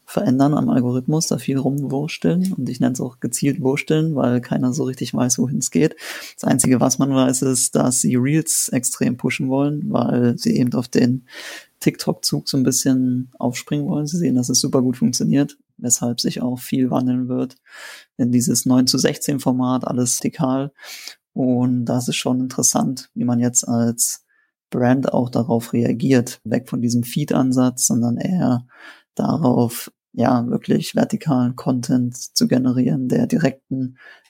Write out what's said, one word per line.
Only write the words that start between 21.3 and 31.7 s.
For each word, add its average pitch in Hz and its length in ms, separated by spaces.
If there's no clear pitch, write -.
Und 123 520
das 123 240
ist 151 80
schon 127 240
interessant, - 720
wie - 120
man 120 160
jetzt 120 280
als 117 560
Brand 127 420
auch 123 160
darauf 117 460
reagiert, 123 680
weg 120 220
von 131 140
diesem 120 220
Feed-Ansatz, 127 840
sondern 120 300
eher 127 500
darauf, - 800
ja, 120 340
wirklich - 480
vertikalen 127 580
Content 123 600